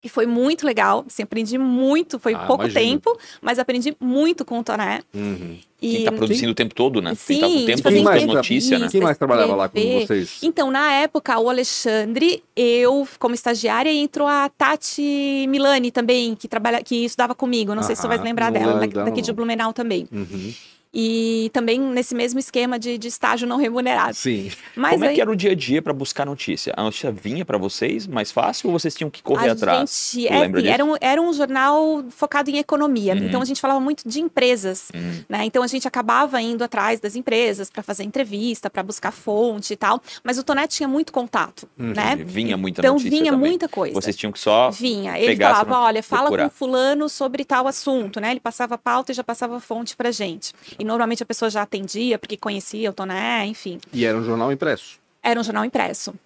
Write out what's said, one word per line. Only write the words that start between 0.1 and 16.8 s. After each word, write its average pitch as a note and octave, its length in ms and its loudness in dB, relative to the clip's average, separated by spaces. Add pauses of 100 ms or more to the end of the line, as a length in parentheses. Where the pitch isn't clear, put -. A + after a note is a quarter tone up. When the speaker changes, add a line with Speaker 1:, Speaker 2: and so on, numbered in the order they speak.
Speaker 1:
muito B3+ 400 0
legal, G#3+ 420 2
assim, - 160 -8
aprendi A3 360 -4
muito, C4+ 600 2
foi A3+ 140 0
Speaker 2:
Ah, - 60 -2
Speaker 1:
pouco B3 260 2
Speaker 2:
imagino. A3+ 160 2 (120)
Speaker 1:
tempo, A4+ 240 0 (220)
mas A#3+ 200 -2
aprendi B3 400 -2
muito C#4+ 440 2
com A#3 160 -6
o A#3 40 -6
Toné. G#3+ 380 -2 (120)
Speaker 2:
Uhum. F3+ 440 -6 (240)
Speaker 1:
E A#3 160 -2
Speaker 3:
Quem A3+ 80 0
tá A3 60 2
produzindo A#2+ 400 0
o - 40 -2
tempo A2+ 200 -2
todo, B2 260 2
né? F2+ 140 -2 (100)
Quem C#4+ 140 2
tá E4 80 4
o - 40 4
Speaker 1:
Sim, C4+ 140 2
Speaker 3:
tempo A3+ 120 2
Speaker 1:
de C#3 60 -4
Speaker 3:
todo - 0 -
Speaker 1:
fazer G3+ 200 6
Speaker 3:
com G3+ 60 6
as F3 80 6
Speaker 2:
Quem - 100 4
mais - 80 2
Speaker 3:
notícias, A3+ 360 2
né? C4 40 6 (120)
Speaker 1:
entrevista, - 100 -4
Speaker 2:
quem F#3+ 40 4
mais D#3 160 2
trabalhava D3 380 4
lá G2 140 0
com F#3+ 80 -4
Speaker 1:
escrever. A#3 300 0
Speaker 2:
vocês? - 360 -2
Speaker 1:
Então, D#4 280 0
na C#4+ 200 2
época, C#4 480 0
o A#3 100 2
Alexandre, B3 960 0 (120)
eu, B3 520 4 (120)
como A#3+ 160 0
estagiária, A#3 560 0
e D4+ 80 2
entrou D4 280 0
a C#4+ 220 2
Tati C#4 1000 0
Milani C4+ 440 2
também, A#3+ 440 2
que G#3+ 140 -16
trabalha, A#3 340 -2